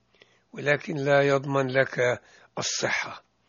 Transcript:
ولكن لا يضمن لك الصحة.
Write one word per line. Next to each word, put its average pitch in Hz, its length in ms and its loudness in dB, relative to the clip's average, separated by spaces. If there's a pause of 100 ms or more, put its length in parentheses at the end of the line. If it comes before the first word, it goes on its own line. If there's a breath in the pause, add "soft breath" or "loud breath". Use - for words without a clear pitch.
(520 soft breath)
ولكن 143 440 -2
لا 139 260 4
يضمن 139 460 2
لك 123 520 0 (380 soft breath)
الصحة. - 640 -6 (240 soft breath)